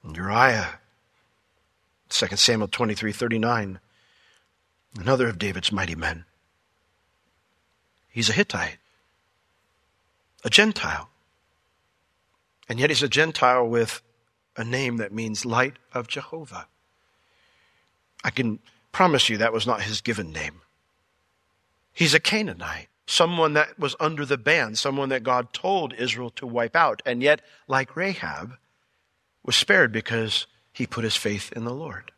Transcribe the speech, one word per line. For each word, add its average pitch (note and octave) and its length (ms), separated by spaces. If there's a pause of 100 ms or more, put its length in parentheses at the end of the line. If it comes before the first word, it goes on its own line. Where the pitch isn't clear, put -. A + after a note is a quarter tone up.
Uriah, G#2 760 (1300)
Second G2 260
Samuel G#2+ 320
twenty-three G#2+ 460
thirty-nine, A2+ 640 (1200)
another B2 300
of F#2 100
David's F#2+ 320
mighty F#2 240
men. E2 300 (1800)
He's A2+ 200
a A2+ 40
Hittite, - 420 (1700)
a A#2+ 60
Gentile. G3+ 600 (1600)
And A#2 100
yet D3 120
he's C#3 140
a C#3+ 40
Gentile B2+ 580
with A#2 360 (560)
a A2 60
name B2 340
that G#2 140
means A2 340
light B2 280 (200)
of A#2+ 140
Jehovah. C#3 600 (1600)
I A#2 60
can A#2 300 (340)
promise E3 340
you A2 80
that A2+ 160
was A2 160
not A2 140
his G#2 180
given G#2 320
name. D#2 300 (1300)
He's D3+ 220
a D#3 80
Canaanite, - 680 (180)
someone E3+ 500
that D3+ 220
was C#3+ 220
under D#3 240
the C3+ 140
ban, B2 380
someone C#3 340
that C3 140
God B2 280
told F3+ 440
Israel A#2+ 420
to C3 100
wipe A#2 260
out. D#3 320
And B2 160
yet, D3 200 (260)
like C3 300
Rahab, D#3+ 560 (880)
was B2 140
spared F3 340
because A2+ 560 (240)
he B2 160
put - 160
his A2 140
faith G#2 340
in A2+ 140
the A#2+ 80
Lord. C#3+ 440